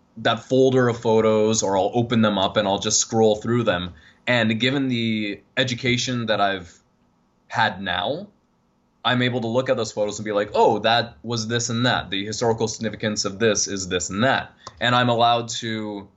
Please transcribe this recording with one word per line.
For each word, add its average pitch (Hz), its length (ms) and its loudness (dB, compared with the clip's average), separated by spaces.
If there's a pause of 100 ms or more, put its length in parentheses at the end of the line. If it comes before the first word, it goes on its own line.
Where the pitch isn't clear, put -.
(180)
that 117 260 -2
folder 131 460 4
of 113 100 -2
photos, 110 640 2
or 98 140 0
I'll 95 160 2
open 117 280 2
them 104 160 2
up 101 200 0
and 101 100 2
I'll 98 120 0
just 107 200 -2
scroll 110 380 2
through 117 260 0
them. 90 300 -2 (340)
And 113 320 2
given 131 300 0
the 110 520 -2 (140)
education 123 680 -2
that 104 160 0
I've 95 360 -2 (680)
had 104 340 -2
now, 98 460 -4 (800)
I'm 123 160 2
able 123 180 0
to 113 80 -4
look 127 220 0
at 127 80 2
those 110 160 -4
photos 104 260 -4
and 104 60 -8
be 107 80 -4
like, 107 200 0
"Oh, 123 260 4
that 113 440 0
was 113 240 -4
this 117 220 -2
and 117 160 0
that. 95 240 0
The 98 160 -4
historical 110 420 -2
significance 107 560 -6
of 98 160 -6
this 107 280 2
is 95 200 -6
this 90 220 -4
and 98 160 -2
that." 120 260 0 (300)
And 123 120 0
I'm 123 140 2
allowed 117 420 2
to, 107 680 -8